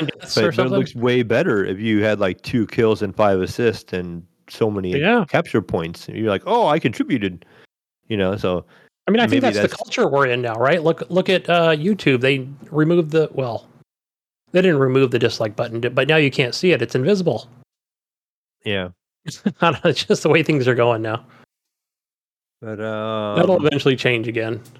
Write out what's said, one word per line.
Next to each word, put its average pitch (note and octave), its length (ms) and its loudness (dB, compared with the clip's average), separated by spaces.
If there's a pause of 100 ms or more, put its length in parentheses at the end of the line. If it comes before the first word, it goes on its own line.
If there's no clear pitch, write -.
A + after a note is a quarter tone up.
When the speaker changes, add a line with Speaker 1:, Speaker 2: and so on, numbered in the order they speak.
Speaker 1:
"Oh," C#3+ 180 -6
Speaker 2:
deaths - 140 -10
Speaker 1:
but, A2+ 100 2
Speaker 2:
or - 40 4
Speaker 1:
but D#3 40 -2
it A2 40 -8
Speaker 2:
something. F#3 220 0
Speaker 1:
looks - 160 -4
way B2 280 2
better A#2 420 0
if F#2+ 140 -6
you G#2+ 240 0
had, G#2+ 180 0
like, F#2 220 -2
two A2+ 240 -2
kills A2 360 2
and G2 140 -4
five G2+ 240 4
assists G#2 540 -2
and F2 280 -6 (280)
so A2 200 -2
many F#2+ 280 -2
Speaker 2:
Yeah. G#3 300 2
Speaker 1:
capture C#3 340 0
points. E2+ 460 -6
And G#2 100 -12
you're A2 100 -2
like, F#2+ 160 0
"Oh, A3 220 2
I D#3+ 120 2
contributed," A2+ 680 -4 (600)
you G#2+ 100 -4
know, F#2+ 180 0
so F#2 300 -2 (400)
Speaker 2:
I F#3 40 0
mean, A3 100 4
I - 20 4
think C4 200 2
Speaker 1:
maybe A3+ 120 2
Speaker 2:
that's - 20 -4
the G3+ 60 0
Speaker 1:
that's - 120 0
Speaker 2:
culture - 340 -2
we're C#3 180 2
in B2 160 0
now, A2+ 140 -4
right? D3 260 2
Look, D#3+ 260 -2
look F3+ 220 0
at, F3 180 0
uh, E3 260 4
YouTube. D3+ 460 0
They C3+ 260 0 (240)
removed D#3 420 2
the, D#3 200 2
well, B2 340 -6 (840)
they F3+ 80 4
didn't F3+ 180 4
remove C3+ 320 4
the C#3 80 2
dislike A2 380 -2
button, A2+ 240 -4
but B2+ 260 -2
now D#3 100 4
you D3 140 4
can't B2 240 -2
see F#3 180 2
it. B2+ 100 0
It's - 120 -4
invisible. D#3 540 0 (1120)
Speaker 1:
Yeah. F#2+ 280 -4 (340)
Speaker 2:
<laughs> - 20 -20 (360)
I E3+ 80 4
don't - 140 -2
know, E3+ 60 2
it's - 140 -2
just - 180 0
the E3+ 60 2
way D#3 140 4
things C#3+ 260 0
are B2 60 4
going A#2 260 2
now. A2 240 -6 (1400)
Speaker 1:
But, G#2+ 160 -10
Speaker 2:
That'll A2 800 -2
Speaker 1:
um, D3+ 100 0
Speaker 2:
eventually C#3 300 0
change A#2+ 320 -2
again. A2+ 320 -6 (200)